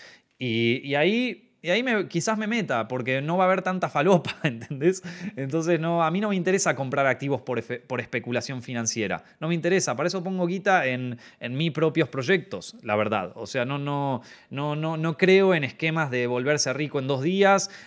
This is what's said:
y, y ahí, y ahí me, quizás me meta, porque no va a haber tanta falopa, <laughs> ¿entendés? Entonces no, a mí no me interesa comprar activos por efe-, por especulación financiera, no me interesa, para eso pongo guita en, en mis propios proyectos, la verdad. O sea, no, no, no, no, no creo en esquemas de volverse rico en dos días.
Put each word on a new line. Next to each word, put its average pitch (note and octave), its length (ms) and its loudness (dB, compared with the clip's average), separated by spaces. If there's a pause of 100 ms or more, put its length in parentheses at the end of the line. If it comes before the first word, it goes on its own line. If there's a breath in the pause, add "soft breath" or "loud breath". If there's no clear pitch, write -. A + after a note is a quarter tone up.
(400 loud breath)
y, A#2 460 2
y C#3 100 -2
ahí, G#3+ 540 0 (120)
y D#3+ 80 -4
ahí G#3 120 2
me, G#3+ 280 0
quizás G#3 280 0
me G#3+ 80 -4
meta, D3 440 -2
porque B2+ 320 -2
no E3 160 -2
va F#3+ 80 4
a - 20 4
haber F#3 140 2
tanta F3+ 260 -2
falopa, D#3 520 2
<laughs> - 40 -12
¿entendés? C#3+ 580 0 (360 loud breath)
Entonces D#3 420 0
no, E3+ 240 0
a D#3+ 80 2
mí F#3 80 0
no G#3+ 80 -2
me G3+ 80 0
interesa F3+ 400 0
comprar C3+ 300 0
activos C3+ 340 0
por B2 180 -4
efe-, A#2+ 220 -6
por B2 220 -6
especulación A#2+ 600 -4
financiera, A2 640 -4 (160 soft breath)
no D#3 80 -6
me E3+ 80 0
interesa, E3 400 0
para D3+ 120 0
eso F3+ 140 -4
pongo F#3 240 -2
guita F3+ 420 2
en, B2 300 -2 (220 loud breath)
en A#2+ 160 -6
mis D#3 160 0
propios D#3 380 2
proyectos, C3+ 720 -2
la G#2+ 140 2
verdad. G#2 380 0
O G#2+ 120 -10
sea, B2+ 160 -2
no, C#3 140 -4
no, C#3+ 440 -2 (280 loud breath)
no, D3 260 -4
no, D#3 220 -4
no D#3+ 200 -2
creo F#3+ 380 6
en D3 80 2
esquemas D#3+ 480 -2
de B2 160 2
volverse B2+ 460 0
rico C#3+ 260 -4
en C3 80 -4
dos C3+ 160 0
días. G3 460 4 (180 loud breath)